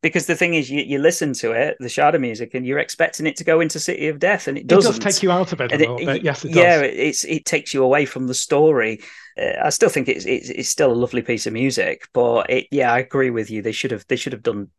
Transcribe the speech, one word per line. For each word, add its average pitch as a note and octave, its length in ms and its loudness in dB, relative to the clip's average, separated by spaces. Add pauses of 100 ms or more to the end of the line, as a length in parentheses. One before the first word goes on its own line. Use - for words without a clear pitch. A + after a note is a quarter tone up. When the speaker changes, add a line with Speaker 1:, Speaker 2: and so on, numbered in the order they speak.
Speaker 1:
because D#3+ 240 0
the E3+ 80 0
thing E3+ 200 0
is, C#3 160 -2
you, C#3+ 120 -2
you C#3 160 -2
listen D#3 360 2
to A2+ 180 -2
it, B2 260 0
the B2+ 80 -10
Shada D3 340 2
music, A#2 340 -6
and B2+ 120 -4
you're C#3 120 -2
expecting - 480 -2
it - 100 -4
to D#3+ 80 -12
go D#3+ 160 4
into D#3+ 180 -2
City D3+ 300 -4
of D3 100 -6
Death, F3+ 300 0
and C#3 80 -4
it C#3+ 60 -10
Speaker 2:
It C#3+ 60 -14
does F#3+ 180 8
Speaker 1:
doesn't. A3 160 0
Speaker 2:
take G3 200 0
you F#3 80 4
out F3+ 220 2
of E3 80 -6
it B2 100 -2
a - 40 -2
Speaker 1:
And D3+ 80 2
it, D3+ 80 4
Speaker 2:
little B2 160 -4
bit. C#3 180 -2
Yes, C#3+ 200 -2
it E3 100 -6
Speaker 1:
yeah, F3 260 8
Speaker 2:
does. - 20 2
Speaker 1:
it, C3 160 -2
it's, D3 260 -2
it D#3+ 200 -4
takes - 300 -4
you C3+ 100 4
away C#3 200 4
from C3 220 -6
the B2 80 -4
story. C3+ 680 2 (400)
Uh, - 120 -2 (100)
I D3+ 80 0
still A3 200 2
think - 180 -2
it's, - 160 -2
it's, - 240 -2
it's - 200 -8
still C#3+ 220 2
a A#2 40 2
lovely A#2+ 280 -2
piece A#2 240 -4
of A2 60 -6
music, A#2 600 -2
but A#2 380 2
it, B2+ 200 0
yeah, B2+ 220 2
I B2 80 2
agree C3 300 0
with A2+ 200 -4
you. G#2+ 120 -6
They A2 100 -4
should - 180 -4
have, G#2+ 180 -8
they C3 80 0
should B2+ 160 -8
have A2 100 -12
done G2+ 260 -4 (100)